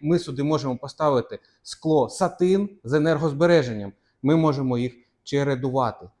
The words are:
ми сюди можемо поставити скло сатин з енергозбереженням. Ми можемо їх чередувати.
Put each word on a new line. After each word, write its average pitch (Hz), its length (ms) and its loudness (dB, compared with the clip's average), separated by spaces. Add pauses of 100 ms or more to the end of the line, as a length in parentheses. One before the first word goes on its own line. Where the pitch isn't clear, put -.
ми 160 180 0
сюди 139 240 -6
можемо 139 340 -2
поставити 139 640 -2 (240)
скло 147 460 0
сатин 185 600 0 (140)
з 117 100 -4
енергозбереженням. 147 1000 2 (280)
Ми 139 140 4
можемо 139 420 2
їх 123 160 -4 (300)
чередувати. 131 840 -2 (100)